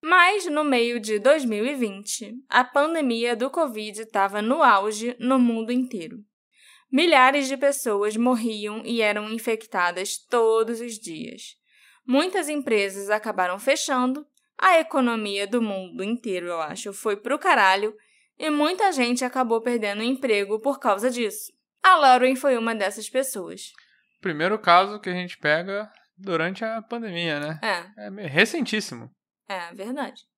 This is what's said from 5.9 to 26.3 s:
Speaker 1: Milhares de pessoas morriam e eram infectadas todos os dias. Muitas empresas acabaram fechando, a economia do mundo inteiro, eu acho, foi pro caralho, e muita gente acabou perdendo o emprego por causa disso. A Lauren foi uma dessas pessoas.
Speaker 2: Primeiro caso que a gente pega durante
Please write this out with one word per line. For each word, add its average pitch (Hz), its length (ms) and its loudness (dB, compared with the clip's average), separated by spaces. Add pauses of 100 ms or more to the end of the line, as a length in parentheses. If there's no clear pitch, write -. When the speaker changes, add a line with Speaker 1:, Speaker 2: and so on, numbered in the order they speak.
Speaker 1:
Milhares 277 560 4
de 269 80 -4
pessoas 214 600 0
morriam 220 680 -2
e 233 180 -2
eram 214 260 0
infectadas 202 920 -4
todos 226 600 2
os 233 140 -10
dias. - 600 -14 (520)
Muitas 320 400 0
empresas 208 640 -2
acabaram 214 480 -2
fechando, 269 640 0 (320)
a 370 220 4
economia 226 680 0
do 220 160 -2
mundo 190 440 -6
inteiro, 202 420 -4
eu 170 140 -4
acho, 190 320 -8
foi 202 240 -2
pro 247 200 -4
caralho, 214 560 4 (460)
e 311 100 -2
muita 349 440 2
gente 247 320 0
acabou 247 360 0
perdendo 214 380 -2
o 220 60 -4
emprego 220 560 0
por 269 180 -2
causa 220 320 0
disso. 233 420 -6 (300)
A 370 140 6
Lauren 254 400 6
foi 262 200 2
uma 226 200 -2
dessas 214 340 -4
pessoas. 196 640 -6 (480)
Speaker 2:
Primeiro 175 360 -2
caso 202 440 4
que 190 100 -8
a - 20 -4
gente 180 240 -8
pega 196 540 -2 (260)
durante 180 480 -4